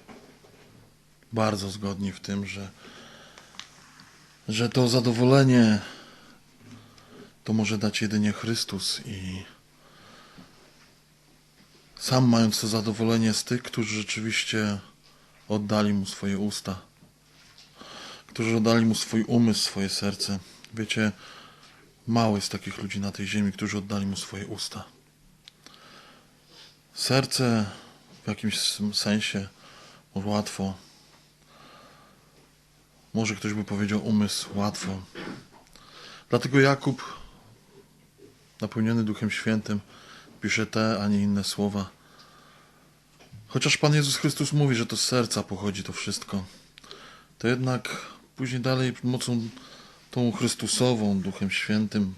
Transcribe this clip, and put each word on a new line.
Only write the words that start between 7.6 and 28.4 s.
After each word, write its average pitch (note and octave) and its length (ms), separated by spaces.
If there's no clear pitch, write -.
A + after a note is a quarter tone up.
dać G#2 240
jedynie G#2 320
Chrystus - 720
i F#2 380
sam C3 260
mając A#2 360
to A2 60
zadowolenie A2 680
z - 100
tych, B2 200
którzy G#2+ 320
rzeczywiście G#2+ 840
oddali G#2 420
Mu G2 120
swoje G2 340
usta, G2 420
którzy A2+ 300
oddali A2+ 280
Mu A2 100
swój - 280
umysł, A2+ 380
swoje G2 280
serce. G2+ 500
Wiecie, A2 380
mało A2+ 280
jest G2+ 160
takich G2 260
ludzi G2+ 220
na G2 120
tej G2 160
ziemi, G2+ 240
którzy G#2 260
oddali G2+ 280
Mu G2 100
swoje G2 320
usta. G#2 360
Serce B2+ 720
w - 40
jakimś G#2+ 300